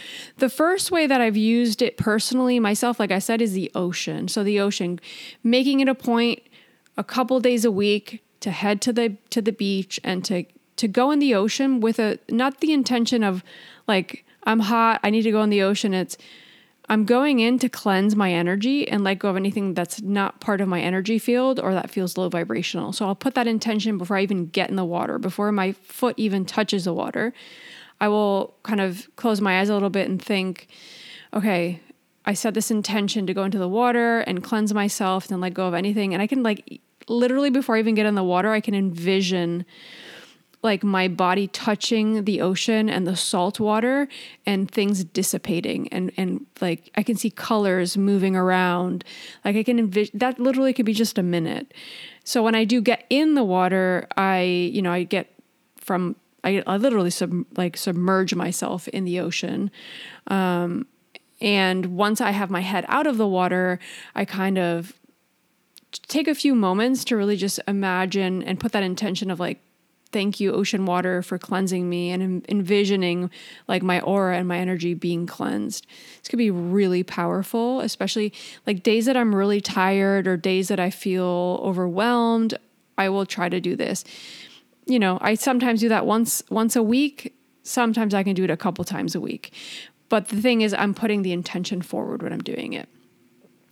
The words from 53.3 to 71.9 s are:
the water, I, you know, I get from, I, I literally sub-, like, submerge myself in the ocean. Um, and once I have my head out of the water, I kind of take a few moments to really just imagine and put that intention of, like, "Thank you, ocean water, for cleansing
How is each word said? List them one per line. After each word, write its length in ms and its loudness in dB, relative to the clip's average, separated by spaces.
the 80 4
water, 640 2
I, 260 2
you 380 0
know, 120 0
I 100 0
get 260 -4
from, 400 -2
I, 240 0
I 80 0
literally 340 2
sub-, 360 -2
like, 200 -2
submerge 600 0
myself 500 -4
in 180 -6
the 140 -2
ocean. 540 -4
Um, 580 0
and 460 2
once 240 2
I 100 2
have 200 -2
my 100 0
head 260 -2
out 220 2
of 80 0
the 100 2
water, 540 2
I 100 -2
kind 340 -2
of 340 -2
take 220 0
a 80 2
few 180 4
moments 520 2
to 100 0
really 200 2
just 300 -2
imagine 800 0
and 160 -4
put 100 -2
that 140 0
intention 440 -4
of, 120 -4
like, 180 -4
"Thank 260 -2
you, 140 0
ocean 340 0
water, 340 0
for 180 -6
cleansing 520 -2